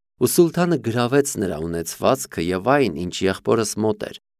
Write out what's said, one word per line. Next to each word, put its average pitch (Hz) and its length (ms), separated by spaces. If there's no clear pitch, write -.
ու 123 100
սուլթանը 170 500
գրավեց 120 540
նրա 92 260
ունեցվածքը 85 840
և 92 300
այն, 120 260
ինչ 87 160
եղբորս 107 640
մոտ 107 260
էր, - 160